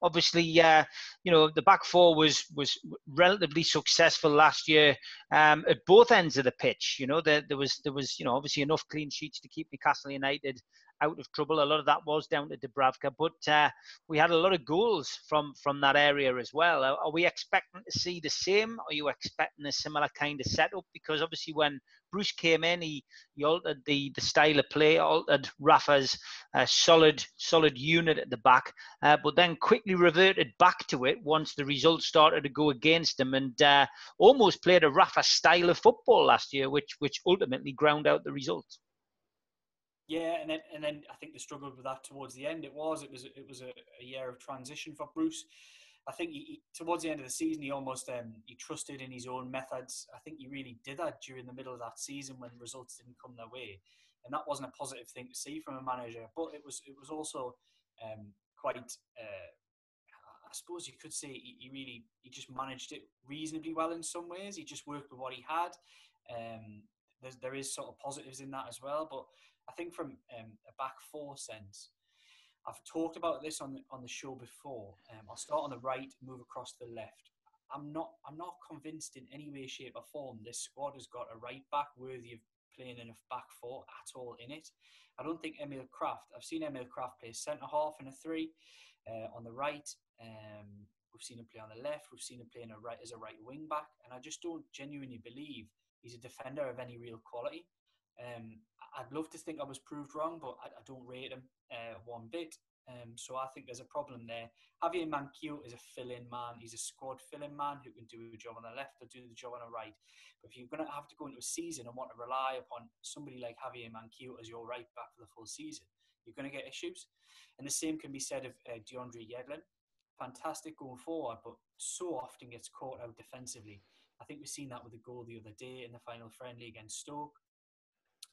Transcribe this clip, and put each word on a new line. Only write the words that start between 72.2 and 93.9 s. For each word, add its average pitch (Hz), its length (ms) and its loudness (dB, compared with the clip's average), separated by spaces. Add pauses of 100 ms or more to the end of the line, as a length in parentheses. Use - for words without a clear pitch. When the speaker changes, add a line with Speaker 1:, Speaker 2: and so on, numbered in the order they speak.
Speaker 2:
I've - 160 -20
talked 165 320 -10
about 165 260 -8
this 151 200 -14
on 139 100 -14
the, 135 80 -18 (100)
on 127 120 -18
the 120 60 -20
show 135 260 -16
before. 117 600 -20 (160)
Um, 110 200 -20
I'll 120 80 -20
start 151 260 -6
on 139 60 -12
the 135 80 -14
right, 131 340 -10 (100)
move 127 180 -20
across 123 320 -18
to 123 140 -20
the 117 80 -20
left. - 360 -20 (440)
I'm 147 160 -16
not, 165 200 -12 (180)
I'm 147 80 -20
not 180 200 -16 (140)
convinced 156 460 -18
in 120 160 -20
any 147 180 -20
way, 135 160 -18
shape 127 300 -18
or 117 60 -18 (100)
form 131 320 -16
this 120 160 -16
squad 139 340 -14
has 127 120 -20
got 120 280 -16
a 113 40 -20
right 127 240 -18 (100)
back 143 240 -6
worthy 123 380 -18
of 113 60 -20 (360)
playing 123 220 -20
in 117 100 -20
a 117 80 -20 (140)
back 127 140 -14 (140)
four 123 300 -18
at - 300 -20
all 120 260 -18
in 127 60 -20
it. 311 180 -20 (500)
I 135 40 -16
don't 160 180 -10
think 156 220 -14
Emil 135 300 -14
Krafth, - 440 -10
I've - 80 -20
seen 160 180 -12
Emil 135 220 -12
Krafth 123 380 -16
play 117 100 -18
centre 147 380 -12
half 151 300 -4
in 135 80 -18
a 135 40 -20
three, 160 380 -10 (580)
uh, 113 260 -14
on 117 100 -20
the 117 80 -20
right. 147 360 -10 (320)
Um, 107 480 -20 (440)
we've 113 100 -20
seen 117 160 -20
him 117 120 -20
play 113 120 -20
on 110 120 -20
the 117 80 -20
left. 147 300 -14
We've 113 80 -20
seen 127 200 -20
him 117 120 -20
playing 117 180 -20
a 107 80 -20
right, 117 240 -16
as 120 100 -20
a 113 40 -20
right 110 260 -20
wing 143 260 -20
back. 156 200 -10 (160)